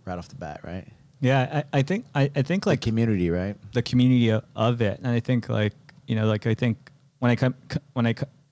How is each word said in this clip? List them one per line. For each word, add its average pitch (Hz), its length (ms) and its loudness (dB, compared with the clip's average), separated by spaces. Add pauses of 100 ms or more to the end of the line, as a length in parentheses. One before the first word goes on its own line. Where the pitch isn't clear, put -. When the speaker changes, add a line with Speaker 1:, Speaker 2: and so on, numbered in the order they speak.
Speaker 1:
right 90 120 -8
off 85 100 -12
the - 100 -20
bat, 76 260 -12
right? 87 240 -12 (340)
Speaker 2:
Yeah, 135 400 0 (100)
I, 147 60 0
I 139 60 4
think, 185 220 -4 (100)
I, 139 200 2
I 139 60 0
think, 185 220 -2
Speaker 1:
The 202 80 2
Speaker 2:
like, 131 100 0
Speaker 1:
community, 110 480 2
right? 92 260 -2 (180)
Speaker 2:
the 120 100 0
community 123 500 4
o-, 107 80 0 (140)
of 117 260 0
it, 101 160 0
and 131 100 -6
I 120 120 0
think, 120 300 -2
like, 107 240 0 (320)
you 110 120 -4
know, 110 100 0
like, 107 180 0
I 113 80 2
think - 380 -2 (280)
when 120 120 2
I 120 60 2
come, 127 180 0 (160)
c-, - 80 -2 (140)
when 117 120 0
I 117 80 2
c-, - 120 -8 (260)